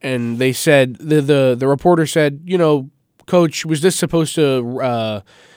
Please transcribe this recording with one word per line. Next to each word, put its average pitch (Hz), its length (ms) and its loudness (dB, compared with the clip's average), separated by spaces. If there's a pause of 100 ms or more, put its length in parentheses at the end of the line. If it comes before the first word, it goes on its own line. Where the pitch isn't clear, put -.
and 120 380 -6
they 131 140 0
said, 131 440 2
the, 151 240 0
the, 135 380 2
the 135 80 -2
reporter 160 400 2
said, 147 380 -2
you 180 120 -4
know, 151 340 0 (360)
"Coach, 170 400 0
was 156 140 -2
this 175 160 0
supposed 165 400 -2
to, 131 440 0
uh, 113 400 -4 (360)